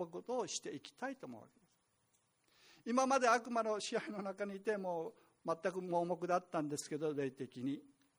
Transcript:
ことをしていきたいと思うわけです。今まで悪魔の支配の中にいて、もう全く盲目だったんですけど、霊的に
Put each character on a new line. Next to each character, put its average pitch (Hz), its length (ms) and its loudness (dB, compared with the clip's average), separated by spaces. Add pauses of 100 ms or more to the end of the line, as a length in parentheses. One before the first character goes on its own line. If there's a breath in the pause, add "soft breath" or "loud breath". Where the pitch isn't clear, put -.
こ 175 120 -10
と 247 180 -4
を 190 80 -2
し - 120 -6
て - 160 -8
い 139 60 -10
き - 100 -18
た 254 180 -6
い 269 60 -8
と - 120 -14
思 117 100 -12
う 110 40 -16
わ 120 60 -20
け - 120 -20
で - 60 -20
す。 - 1200 -18
今 254 160 4
ま 262 140 6
で 247 100 6
悪 233 200 6
魔 233 140 2
の 214 160 0
支 226 180 -2
配 - 140 -4
の 202 100 -6
中 196 220 -4
に 202 140 -6
い - 20 -12
て、 214 160 0
も 175 380 -2 (320 soft breath)
う 165 180 2
全 190 80 2
く 180 100 -2
盲 175 220 2
目 175 240 -2
だ 175 100 6
っ 180 120 -4
た 170 100 0
ん 151 80 2
で 147 80 -2
す - 140 -6
け 156 80 -2
ど、 156 160 0
霊 139 180 0
的 123 320 -8
に 139 180 -2 (380)